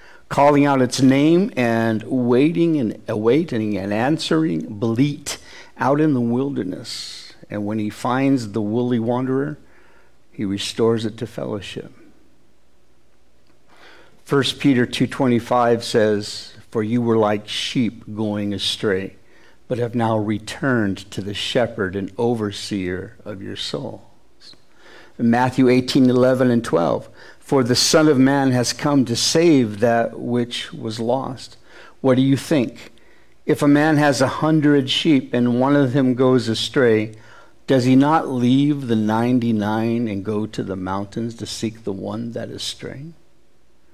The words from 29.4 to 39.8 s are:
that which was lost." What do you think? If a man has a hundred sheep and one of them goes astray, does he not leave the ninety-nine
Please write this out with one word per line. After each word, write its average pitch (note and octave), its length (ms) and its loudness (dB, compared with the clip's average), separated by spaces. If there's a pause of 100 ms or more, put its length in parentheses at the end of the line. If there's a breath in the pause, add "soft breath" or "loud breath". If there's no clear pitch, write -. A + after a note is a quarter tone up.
that A#2 360 2
which A#2+ 560 -6
was A#2 280 -8
lost." B2+ 560 -6 (420 loud breath)
What C3 160 4
do B2+ 60 2
you C3+ 160 4
think? - 560 -2 (520 soft breath)
If D3 160 0
a D3 60 4
man D3 300 4
has C#3+ 240 4
a C3+ 60 2
hundred D3 600 2
sheep D3 440 2
and B2 260 0
one C#3 160 2
of C#3 160 2
them C3 240 2
goes B2+ 320 2
astray, A2 640 2 (540 loud breath)
does C3 180 2
he C3 100 6
not D3 320 4
leave C3+ 600 0
the A#2 100 0
ninety-nine A2+ 1120 0